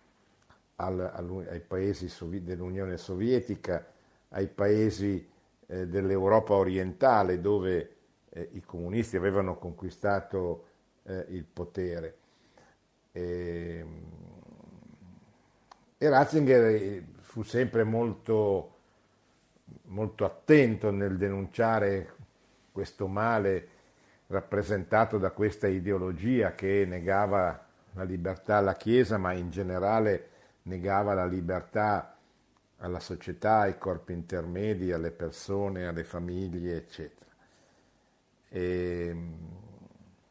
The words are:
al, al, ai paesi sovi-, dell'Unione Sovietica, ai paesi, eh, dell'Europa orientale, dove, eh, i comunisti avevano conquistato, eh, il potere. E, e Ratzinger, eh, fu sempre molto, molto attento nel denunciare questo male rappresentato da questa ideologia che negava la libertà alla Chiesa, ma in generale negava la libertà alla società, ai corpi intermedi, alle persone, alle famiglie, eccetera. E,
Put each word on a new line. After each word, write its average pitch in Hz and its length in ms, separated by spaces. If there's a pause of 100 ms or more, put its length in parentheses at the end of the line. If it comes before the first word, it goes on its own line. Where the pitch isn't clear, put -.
(760)
al, 90 380
al, 90 360
ai 85 120
paesi 95 460
sovi-, 87 360
dell'Unione 92 540
Sovietica, 98 880 (440)
ai 98 180
paesi, 101 840 (380)
eh, 92 200
dell'Europa 98 680
orientale, 95 840
dove, 92 560 (340)
eh, 82 240
i 92 80
comunisti 95 540
avevano 95 420
conquistato, 92 1080 (380)
eh, 92 260
il 87 160
potere. 85 720 (960)
E, 85 760 (2000)
e 147 120
Ratzinger, 135 560
eh, 101 400 (140)
fu - 240
sempre 120 400
molto, 107 920 (1080)
molto 101 420
attento 113 640
nel 98 260
denunciare 98 960 (560)
questo 98 360
male 101 640 (580)
rappresentato 101 920
da 92 140
questa 104 360
ideologia 95 840
che 98 320
negava 92 800 (280)
la 92 100
libertà 92 540
alla 95 180
Chiesa, 110 420
ma 92 140
in 90 180
generale 95 800 (340)
negava 98 500
la 92 120
libertà 92 920 (600)
alla 90 220
società, 98 600
ai 101 180
corpi 90 360
intermedi, 90 800
alle 82 200
persone, 92 760
alle 82 160
famiglie, 87 720
eccetera. - 560 (1160)
E, 90 640 (1160)